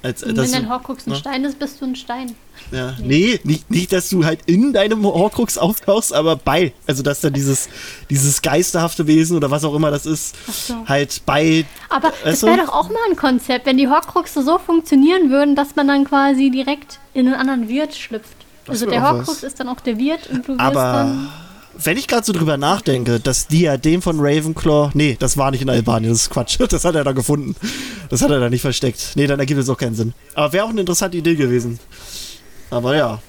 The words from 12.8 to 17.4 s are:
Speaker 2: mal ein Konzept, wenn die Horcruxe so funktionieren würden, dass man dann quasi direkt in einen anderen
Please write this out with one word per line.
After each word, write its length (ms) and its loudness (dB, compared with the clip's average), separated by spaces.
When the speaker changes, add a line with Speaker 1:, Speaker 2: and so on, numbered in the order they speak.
Speaker 2:
mal 80 -2
ein 60 0
Konzept, 500 0
wenn 120 2
die 100 4
Horcruxe 560 0
so 140 2
funktionieren 720 4
würden, 260 4
dass 200 -2
man 120 2
dann 160 4
quasi 460 4
direkt 500 -4
in 120 2
einen 100 2
anderen 320 -2